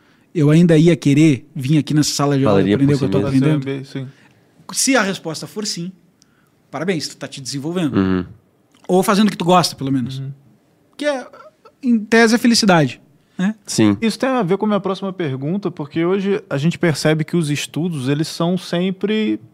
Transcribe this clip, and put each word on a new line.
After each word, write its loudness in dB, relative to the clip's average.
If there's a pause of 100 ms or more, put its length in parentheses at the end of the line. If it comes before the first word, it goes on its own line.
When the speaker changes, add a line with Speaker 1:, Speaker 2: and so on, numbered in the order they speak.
(340)
Speaker 1:
eu 2
ainda 6
ia 6
querer 2
vir 0
aqui -2
nessa 2
sala 0
de 2
aula 2
e 2
Speaker 2:
Valeria 2
Speaker 1:
aprender 2
Speaker 2:
por -2
Speaker 1:
o -2
que -2
eu 2
Speaker 2:
si -2
Speaker 1:
tô -4 (140)
Speaker 2:
mesmo. 2
Speaker 1:
aprendendo? -8
Speaker 3:
Sim. -12 (640)
Speaker 1:
Se 0
a 2
resposta -6
for -10
sim, -8 (800)
parabéns, -4
tu -18
tá -12
te -14
desenvolvendo. -6
Speaker 2:
Uhum. 0 (640)
Speaker 1:
Ou 4
fazendo 2
o 0
que -10
tu -6
gosta, 2
pelo -6
menos. -4
Speaker 3:
Uhum. -10 (680)
Speaker 1:
Que -6
é, -4 (560)
em 2
tese, 4
é 2
felicidade, 2 (360)
né? -2 (100)
Speaker 2:
Sim. 2
Speaker 3:
Isso -2
tem -2
a 0
ver 0
com -2
a 0
minha 0
próxima -6
pergunta, -4
porque -6
hoje -2
a -4
gente 0
percebe 0
que -6
os 0
estudos, -4
eles -2
são -2
sempre -4 (140)